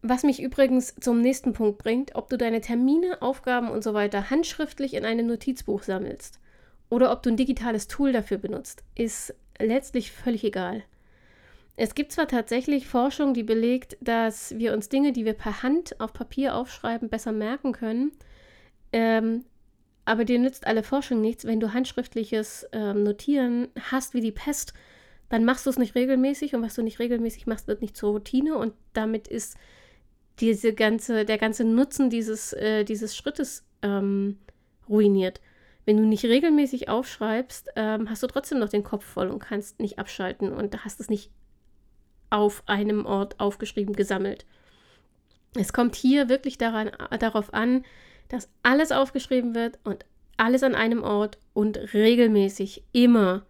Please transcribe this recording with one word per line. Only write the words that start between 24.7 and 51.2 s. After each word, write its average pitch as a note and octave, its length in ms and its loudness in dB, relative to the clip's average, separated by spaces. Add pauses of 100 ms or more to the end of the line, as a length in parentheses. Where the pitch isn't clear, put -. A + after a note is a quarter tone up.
dann A3+ 160 4
machst B3+ 200 0
du's C4 140 0
nicht A#3 160 0
regelmäßig C4+ 580 2
und A#3+ 80 0
was - 140 -6
du A#3 80 -2
nicht A3 160 -6
regelmäßig A#3 480 -2
machst, A3 200 -4
wird G#3+ 140 -2
nicht G#3+ 160 -8
zur G#3 140 -2
Routine C4 440 0
und A3+ 180 -2 (200)
damit A3 340 -2
ist - 300 -10 (840)
diese A3 340 2
ganze, A3 500 0
der G#3+ 140 0
ganze A3 260 0
Nutzen B3+ 460 4
dieses, A3 420 -4
äh, G#3+ 320 0
dieses G#3+ 320 -6
Schrittes, - 480 -6 (180)
ähm, G3 560 0 (520)
ruiniert. G3+ 500 4 (460)
Wenn G#3+ 100 6
du G#3+ 80 6
nicht G#3+ 220 2
regelmäßig C#4 640 4
aufschreibst, A3+ 880 -4
ähm, A3 320 -2
hast A3+ 120 -6
du B3+ 60 -2
trotzdem C#4 320 -2
noch G#3+ 80 0
den G#3 160 0
Kopf G3+ 220 -6
voll F#3 240 -4
und - 100 -6
kannst - 400 -10
nicht G3+ 180 -6
abschalten - 540 -6
und - 320 -6
hast - 160 -12
es - 100 -12
nicht G#3 220 -4 (1000)
auf G#3 340 2
einem G#3 400 0
Ort G3 340 -4
aufgeschrieben G3+ 560 -4
gesammelt. G3 500 -4 (1080)
Es G3+ 180 -2
kommt A#3+ 240 0
hier C4+ 320 4
wirklich C4 300 0
daran, A3 340 -2 (260)
darauf A3 360 -2
an, B3 320 2 (420)
dass - 220 -10 (120)
alles C#4+ 300 4
aufgeschrieben B3+ 640 0
wird A#3 300 -4
und G3+ 200 -6 (300)
alles B3 280 4
an C4 120 4
einem A#3 260 2
Ort G#3 360 0 (160)